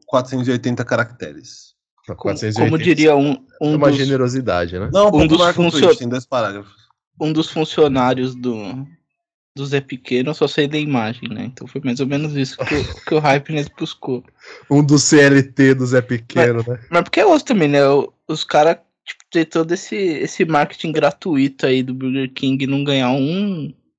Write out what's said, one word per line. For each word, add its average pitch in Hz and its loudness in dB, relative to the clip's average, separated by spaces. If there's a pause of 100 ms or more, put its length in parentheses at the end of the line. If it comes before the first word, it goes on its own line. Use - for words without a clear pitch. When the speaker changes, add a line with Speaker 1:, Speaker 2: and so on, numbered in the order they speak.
Speaker 1:
quatrocentos 127 -2
e - 0
oitenta 120 -4
caracteres. - -8 (380)
Speaker 2:
Não, - -14
Speaker 3:
Como, 98 -6
Speaker 2:
quatrocentos 104 -6
e 120 0
oitenta 160 2
Speaker 3:
como 151 -4
diria 151 4
um, 143 0 (240)
um 151 0
Speaker 2:
é - 0
uma 143 4
Speaker 3:
dos, 139 2
Speaker 2:
generosidade, 123 -2
né? 104 -6
Speaker 1:
Não, 202 4
Speaker 3:
um - 4
Speaker 1:
pouco 151 4
Speaker 3:
dos 160 4
Speaker 1:
maior 175 4
que 175 0
um 170 2
Speaker 3:
funcio-, 156 2
Speaker 1:
tweet, 160 6
tem 120 -6
dois 127 -6
parágrafos. 101 -6 (480)
Speaker 3:
um 156 -2
dos 156 -2
funcionários 131 0
do, 123 -8 (720)
do 139 -10
Zé 139 -2
Pequeno, 131 -4
eu - -6
só 147 -2
sei 147 -2
da 147 -6
imagem, 120 -4
né? 104 -10
Então 127 -14
foi 131 -12
mais 131 -4
ou 131 -2
menos 147 -4
isso 135 -6
que 139 -4
o, 139 -2
<laughs> - -12
que 160 -2
o 151 4
Hypeness 147 -2
buscou. - -10 (480)
Speaker 2:
Um 143 4
do 147 4
C 147 4
L 139 6
T 135 4
do 127 0
Zé 123 2
Pequeno, 120 0
Speaker 3:
Mas, 117 -4
Speaker 2:
né? 123 -8 (120)
Speaker 3:
mas 170 2
porque - -2
é 440 4
osso 320 4
também, 175 2
né? 139 4
O, 139 2 (160)
os 156 -6
cara, 160 4 (300)
tipo, - -18
ter 165 2
todo 165 -2
esse, 180 -8
esse 175 -2
marketing 156 -2
gratuito 143 -2
aí 131 2
do 127 -6
Burger 131 -4
King 135 -2
e 127 -4
não 139 -2
ganhar 135 0
um, 160 -4 (260)